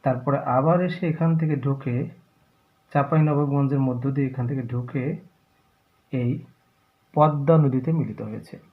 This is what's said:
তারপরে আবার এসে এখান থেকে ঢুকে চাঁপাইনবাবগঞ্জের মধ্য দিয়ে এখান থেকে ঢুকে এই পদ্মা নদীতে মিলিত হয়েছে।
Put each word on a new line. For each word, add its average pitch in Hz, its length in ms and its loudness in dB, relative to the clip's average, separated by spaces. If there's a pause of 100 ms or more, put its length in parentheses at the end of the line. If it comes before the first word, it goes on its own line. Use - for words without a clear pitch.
তারপরে 139 340 0
আবার 143 440 2
এসে 175 260 -2
এখান 165 300 2
থেকে 156 180 0
ঢুকে 135 540 -4 (840)
চাঁপাইনবাবগঞ্জের 143 840 2
মধ্য 127 320 0
দিয়ে 139 160 0
এখান 127 200 -4
থেকে 131 140 -4
ঢুকে 123 560 -4 (920)
এই 123 320 -2 (720)
পদ্মা 151 440 4
নদীতে 131 340 2
মিলিত 110 300 -2
হয়েছে। 110 380 -12 (140)